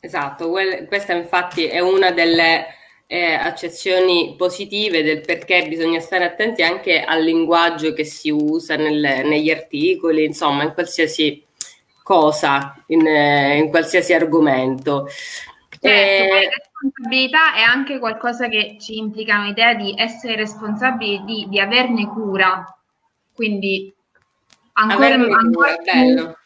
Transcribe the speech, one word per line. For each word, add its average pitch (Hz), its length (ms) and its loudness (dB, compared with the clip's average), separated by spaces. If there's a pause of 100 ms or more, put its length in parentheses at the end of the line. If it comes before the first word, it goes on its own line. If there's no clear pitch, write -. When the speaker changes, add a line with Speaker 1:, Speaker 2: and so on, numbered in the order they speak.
Speaker 1:
Esatto, 165 480 -6
quel-, 190 360 -2
questa 196 260 -4
infatti 175 540 -2
è 170 140 -2
una 185 300 4
delle... 165 560 2 (400)
Eh, 170 280 -2
accezioni 175 1000 0
positive 196 680 -2
del 156 180 0
perché 170 480 0
bisogna 165 320 -2
stare 175 240 -2
attenti 214 380 -2
anche 170 420 0
al 160 180 0
linguaggio 165 680 0
che 156 120 -4
si - 260 -8
usa 151 460 -2
nel, 147 500 0
negli 151 240 0
articoli, 156 760 0
insomma, 147 400 -2
in 151 80 -4
qualsiasi 156 720 -2 (580)
cosa, 151 880 2
in, 160 180 4
eh, 143 520 4
in 156 100 2
qualsiasi 170 460 2
argomento. 143 920 0 (760)
Speaker 2:
Certo, 196 420 4
Speaker 1:
Eh, 190 40 2
Speaker 2:
ma 196 140 2
la 190 80 0
responsabilità 262 1080 0
è 214 60 0
anche 262 380 2
qualcosa 233 500 -4
che 208 300 -4
ci 220 200 -12
implica 214 420 -2
un'idea 220 340 2
di 202 220 -6
essere 226 400 -4
responsabili, 214 880 -4
di, 214 240 -8
di 196 120 -2
averne 226 460 0
cura, 190 580 0 (720)
quindi 196 580 -4 (840)
ancora, 269 400 4
Speaker 1:
Averne 233 240 4
cura, - 0 -
Speaker 2:
ancora 233 400 2
più, 254 360 4
Speaker 1:
bello. - 320 -4